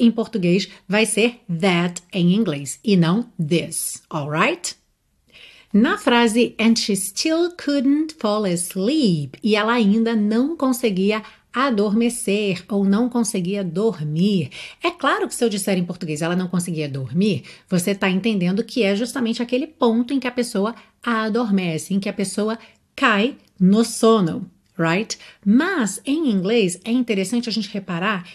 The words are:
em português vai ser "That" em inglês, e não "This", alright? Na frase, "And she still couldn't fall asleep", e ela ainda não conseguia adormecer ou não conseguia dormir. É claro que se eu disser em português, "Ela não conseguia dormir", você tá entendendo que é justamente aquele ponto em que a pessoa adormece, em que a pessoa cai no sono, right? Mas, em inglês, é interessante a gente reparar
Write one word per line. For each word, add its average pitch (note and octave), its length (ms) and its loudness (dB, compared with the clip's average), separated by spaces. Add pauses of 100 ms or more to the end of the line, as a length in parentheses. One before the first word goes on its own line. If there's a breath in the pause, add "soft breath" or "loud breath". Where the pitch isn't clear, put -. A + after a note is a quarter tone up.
em A#3 100 6
português G3+ 600 0 (180 loud breath)
vai G#3+ 160 2
ser A3 360 0 (200)
"That" F3 420 0 (120)
em F3 200 4
inglês, D3+ 480 -2
e G3+ 140 2
não F3+ 320 2 (100)
"This", E3 680 -4
alright? D#3+ 680 -2 (960 loud breath)
Na C4+ 240 4
frase, A#3+ 600 2
"And A3+ 160 4
she G3+ 220 -2
still E4 560 -2
couldn't C#4+ 640 0
fall G#3 260 0
asleep", F#3 960 0
e G#3 140 0
ela G#3+ 180 2
ainda A3+ 440 2
não A3+ 400 0
conseguia G#3+ 640 0 (300 loud breath)
adormecer G#3+ 1160 0
ou G3+ 160 0
não G3+ 240 2
conseguia G3+ 540 -2
dormir. E3+ 880 -2 (320 loud breath)
É E4+ 80 -2
claro F4 380 -2
que - 80 -12
se - 80 -2
eu A#3 40 4
disser G3+ 300 -2
em F#3 60 0
português, E3 380 -6
"Ela E3+ 120 0
não F#3 140 -2
conseguia F3 400 -4
dormir", C3+ 560 -2 (240 loud breath)
você F#3+ 260 0
tá G3 160 -2
entendendo F#3+ 540 0
que A3+ 180 -2
é G3+ 140 2
justamente A#3+ 480 -4
aquele B3+ 240 -4
ponto A#3+ 440 0
em C#4 60 0
que B3+ 80 -4
a A#3+ 60 -6
pessoa A#3 420 -2 (260 loud breath)
adormece, G3+ 920 -2
em G3 60 0
que G3+ 80 -4
a G3 40 -4
pessoa G#3 460 -4 (380 loud breath)
cai A#3 400 2 (240)
no G3 240 6
sono, A3 640 2 (260)
right? F3 420 -2 (280 loud breath)
Mas, C4+ 580 2
em C#4+ 260 0
inglês, F#3+ 540 0
é A3+ 60 -6
interessante A#3 580 -2
a G#3+ 40 -4
gente G3+ 200 -6
reparar F3+ 640 -4